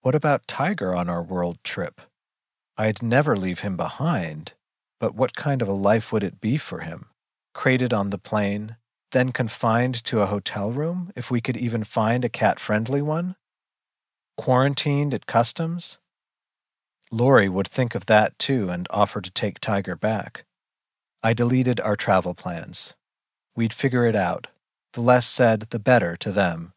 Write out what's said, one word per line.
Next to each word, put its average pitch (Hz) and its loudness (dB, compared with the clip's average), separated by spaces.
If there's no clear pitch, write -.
What 131 2
about 147 0
Tiger 139 -2
on 87 -2
our 85 -2
world 87 -4
trip? - -8
I'd 107 0
never 123 2
leave 92 -2
him 98 -4
behind, 85 -4
but - -4
what 120 -2
kind 139 -2
of 104 -2
a 98 -2
life 101 2
would 104 0
it - -8
be 113 0
for 82 -8
him? 82 -12
Crated 127 2
on 101 0
the 98 -4
plane, 107 -4
then 127 2
confined 120 0
to 110 2
a 98 4
hotel 101 -4
room, 170 -4
if - -10
we 120 2
could 120 -2
even 113 -2
find 117 2
a 117 0
cat-friendly 113 0
one? 170 -2
Quarantined 139 2
at - -4
customs? 165 -2
Lori 117 6
would 92 -2
think 123 -2
of 98 -6
that 107 4
too 113 0
and 90 -6
offer 104 0
to 92 -14
take - -4
Tiger 98 -2
back. - -6
I 113 2
deleted 123 2
our 104 0
travel 95 2
plans. - -10
We'd 113 -2
figure 123 0
it 110 2
out. 90 -2
The 120 -4
less 123 6
said, 113 4
the 117 -6
better 101 4
to - -6
them. 87 0